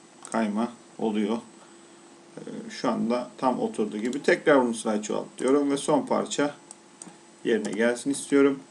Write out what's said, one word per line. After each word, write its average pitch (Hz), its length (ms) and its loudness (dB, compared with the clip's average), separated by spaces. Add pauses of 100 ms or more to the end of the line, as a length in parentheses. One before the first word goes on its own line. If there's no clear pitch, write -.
(320)
kayma 113 400 -2 (260)
oluyor. 107 400 0 (1000)
Ee, - 40 -14 (280)
şu - 200 -4
anda 117 480 -2
tam 127 220 0
oturduğu 107 380 -4
gibi. 123 260 -4
Tekrar 151 420 6
bunu 117 80 0
slide 110 280 -2
çoğalt 104 260 -4 (100)
diyorum 139 340 2
ve 139 60 0
son 139 280 0
parça 123 500 -2 (920)
yerine 107 260 2
gelsin 120 400 0
istiyorum. 139 480 2 (120)